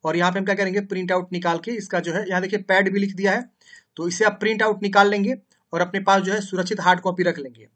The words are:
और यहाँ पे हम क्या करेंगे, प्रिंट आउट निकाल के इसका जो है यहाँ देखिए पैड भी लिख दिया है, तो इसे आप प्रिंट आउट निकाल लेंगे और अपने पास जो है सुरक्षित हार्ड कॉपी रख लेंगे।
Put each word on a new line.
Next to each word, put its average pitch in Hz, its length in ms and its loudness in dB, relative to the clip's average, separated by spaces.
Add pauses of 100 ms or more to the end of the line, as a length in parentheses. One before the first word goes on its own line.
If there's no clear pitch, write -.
और 160 120 -2
यहाँ 175 160 2
पे 190 60 -4
हम 190 60 -2
क्या 196 100 0
करेंगे, 196 260 0
प्रिंट 185 320 -4
आउट 180 200 -2
निकाल 175 260 -2
के 190 120 -8
इसका 196 300 -4
जो 170 120 -6
है 202 160 -4
यहाँ 185 140 -2
देखिए 196 160 -4
पैड 190 340 2
भी 202 80 0
लिख 196 140 -2
दिया 190 180 0
है, 240 180 -4 (460)
तो 170 120 -4
इसे 180 160 0
आप 208 80 6
प्रिंट 208 300 -2
आउट 202 200 0
निकाल 202 260 6
लेंगे 208 260 0 (380)
और 170 80 -2
अपने 180 200 0
पास 196 220 4
जो 190 100 -2
है 214 80 0
सुरक्षित 190 400 -4
हार्ड 180 200 4
कॉपी 180 220 -2
रख 170 160 0
लेंगे। 120 380 -16